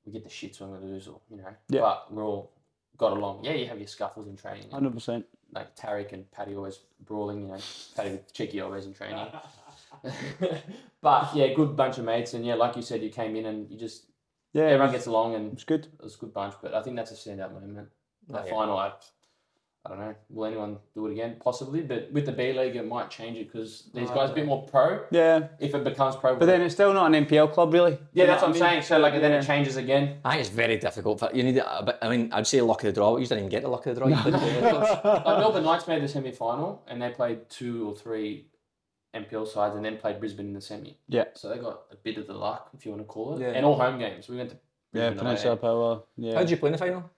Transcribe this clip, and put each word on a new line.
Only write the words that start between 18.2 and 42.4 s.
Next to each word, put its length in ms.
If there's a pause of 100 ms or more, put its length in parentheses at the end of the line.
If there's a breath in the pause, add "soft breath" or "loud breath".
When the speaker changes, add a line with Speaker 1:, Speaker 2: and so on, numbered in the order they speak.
Speaker 1:
That 140
Speaker 3:
Oh, 40
yeah. 40
Speaker 1:
final, 280
I, 140 (920)
I 60
don't 80
know. 160 (160)
Will 160
anyone 320 (160)
do 140
it 40
again? 320
Possibly. 380
But 280
with 140
the 80
B 220
League, 200
it 120
might 240
change 260
it 160
'cause 400
these 180
Speaker 3:
Oh, 40
Speaker 1:
guys 160
a 20
Speaker 3:
yeah. 40
Speaker 1:
bit 100
more 200
pro. 440
Speaker 2:
Yeah. 380 (100)
Speaker 1:
If 160
it 100
becomes 320
pro. 200
Speaker 2:
But 100
then 160
it's 120
still 200
not 140
an 80
N 100
P 100
L 120
club, 260
really. 240 (160)
Speaker 1:
Yeah, 80
Speaker 2:
You 60
Speaker 1:
that's 120
Speaker 2:
know 80
Speaker 1:
what 80
I'm 40
Speaker 2:
what 80
I 80
mean? 60
Speaker 1:
saying. 20
So, 140
like, 140
and 100
then 100
Speaker 2:
Yeah. 80
Speaker 1:
it 60
changes 300
again. 480
Speaker 3:
I 60
think 100
it's 80
very 300
difficult. 420
For, 140
you 80
need 160
a 260
bit, 160
I 80
mean, 240
I'd 140
say 160
luck 200
of 40
the 120
draw, 140
but 80
you 60
didn't 140
even 100
get 100
the 80
luck 160
of 100
the 60
draw. 80
You 80
Speaker 2:
<laughs> 80
Speaker 3:
didn't 160
get 320
it. 320
Speaker 1:
Like, 220
Melbourne 380
Knights 220
made 160
the 60
semi-final 800
and 160
they 80
played 400
two 400
or 40
three 520 (640)
N 120
P 120
L 80
sides 320
and 80
then 140
played 200
Brisbane 280
in 80
the 80
semi. 340 (120)
Speaker 2:
Yeah. 160 (100)
Speaker 1:
So 160
they 80
got 240 (100)
a 40
bit 200
of 100
the 60
luck, 400